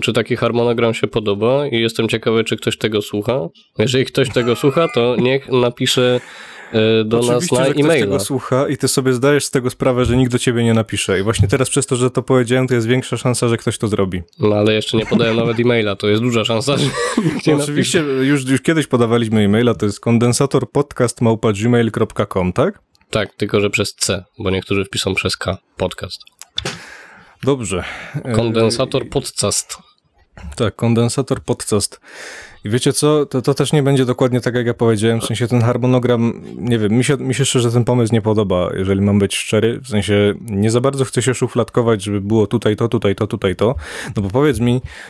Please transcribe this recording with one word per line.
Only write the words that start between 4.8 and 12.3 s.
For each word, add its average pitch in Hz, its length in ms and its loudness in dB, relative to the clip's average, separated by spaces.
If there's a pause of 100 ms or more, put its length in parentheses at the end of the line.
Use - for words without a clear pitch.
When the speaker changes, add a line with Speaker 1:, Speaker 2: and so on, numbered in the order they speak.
Speaker 1:
to 120 220 2
niech 127 340 0
napisze, 123 720 2 (540)
e, 110 300 4
do 110 160 2
Speaker 2:
Oczywiście, 120 140 2
Speaker 1:
nas 143 180 0
na 127 140 2
Speaker 2:
że 139 60 2
ktoś 147 140 2
Speaker 1:
e-maila. 151 200 2
Speaker 2:
tego 101 140 0
słucha 131 500 -2
i 139 80 -2
ty 131 100 -2
sobie 131 260 0
zdajesz 135 320 2
z - 60 -8
tego 123 180 -2
sprawę, 127 360 0
że 120 120 2
nikt 127 140 2
do 123 80 0
ciebie 117 240 0
nie 117 100 4
napisze. 104 460 0
I 95 40 0
właśnie 107 240 0
teraz 127 220 0
przez - 160 -2
to, 135 100 -2
że 123 160 0
to 127 120 -2
powiedziałem, 127 440 2